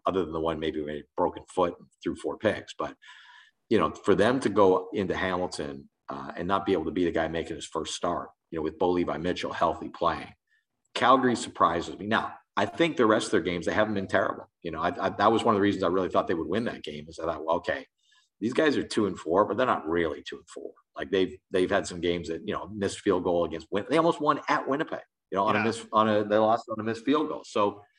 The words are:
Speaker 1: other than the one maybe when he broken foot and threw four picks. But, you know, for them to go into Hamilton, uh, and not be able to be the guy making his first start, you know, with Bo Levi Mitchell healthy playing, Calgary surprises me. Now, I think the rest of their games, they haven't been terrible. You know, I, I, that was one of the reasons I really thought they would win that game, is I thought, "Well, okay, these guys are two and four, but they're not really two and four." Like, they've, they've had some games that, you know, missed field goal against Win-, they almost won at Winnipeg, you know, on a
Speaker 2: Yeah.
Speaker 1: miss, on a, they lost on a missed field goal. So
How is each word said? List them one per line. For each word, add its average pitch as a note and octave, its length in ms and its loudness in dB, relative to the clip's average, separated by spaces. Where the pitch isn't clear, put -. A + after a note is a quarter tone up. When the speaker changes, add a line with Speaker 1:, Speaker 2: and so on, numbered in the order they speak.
Speaker 1:
other F#2 180 0
than E2 80 -10
the E2 80 -4
one D#2+ 180 -2
maybe D#2 240 -4
when D2 120 -8
he D2 80 -10
broken F2 280 -2
foot F2 240 0
and - 80 -20
threw E2+ 140 -4
four D2 220 -6
picks. F#2 380 -2
But, D2 200 -8
you A2 100 4
know, D#2+ 140 2
for G2 120 6
them A#2+ 240 4
to A#2+ 80 0
go F#2+ 440 4
into F2+ 220 -2
Hamilton, D#2+ 720 -4
uh, C2+ 280 -10
and F2 120 -6
not - 180 0
be G2 60 2
able E2 140 0
to D#2+ 40 -4
be F2+ 140 0
the E2+ 80 0
guy D#2+ 160 0
making D#2+ 260 -4
his C#2 120 -12
first - 280 -6
start, F2 360 -4
you E2 80 -6
know, D#2 40 -4
with D#2 160 -4
Bo F2+ 120 2
Levi D#2+ 280 0
Mitchell E2 340 -4
healthy D#2+ 380 -2
playing, D#2+ 420 -4
Calgary B2+ 420 4
surprises E2+ 600 0
me. F#2+ 100 -10
Now, G#2+ 260 0
I G#2 100 2
think D#3+ 300 0
the A#2 100 6
rest A2 200 4
of - 60 -6
their G2+ 80 4
games, F2 260 -2
they F#2+ 60 -2
haven't G#2+ 220 2
been G2 140 -4
terrible. - 420 -2
You E2+ 100 -8
know, D#2 80 -6
I, F2 200 0
I, F#2+ 100 0
that G#2 200 4
was G#2+ 140 2
one A2+ 100 4
of G2+ 40 4
the F#2+ 40 4
reasons F#2+ 220 4
I F2 40 4
really F2+ 200 2
thought F#2 180 2
they G2 80 0
would D#2+ 140 -4
win G#2 160 0
that D2 180 -6
game, D2+ 260 -10
is D#2+ 120 -16
I D#2+ 60 -6
thought, D#2 180 -4
"Well, D#2+ 140 0
okay, D2 280 -4
these A2+ 140 -2
guys D3+ 220 2
are F#2+ 60 0
two A2 240 0
and F2 120 -4
four, F2+ 260 2
but G2+ 120 -4
they're B2+ 100 2
not D#2 220 0
really D#2+ 380 0
two C#2+ 100 -12
and - 120 -20
four." - 240 -14
Like, D2 160 -8
they've, F#2+ 240 2
they've F#2 200 2
had F#2+ 160 0
some F2 160 -10
games F2 260 -2
that, E2 160 -6
you - 80 -6
know, D#2+ 220 -6
missed G2 260 -4
field F2+ 240 2
goal F2 220 2
against D#2+ 240 -8
Win-, G2 180 -2
they C#3+ 80 2
almost E3 240 2
won D3 200 2
at D3 180 0
Winnipeg, - 320 -2
you F2+ 60 -4
know, G2 80 4
on G#2+ 120 4
a A2 40 2
Speaker 2:
Yeah. A2 40 0
Speaker 1:
miss, A2 260 -2
on A2 160 4
a, G#2+ 160 4
they G#2 140 2
lost A2 320 4
on A2 100 -6
a G#2+ 40 -4
missed A2+ 240 -4
field D3+ 240 2
goal. - 160 -8
So G#2 340 0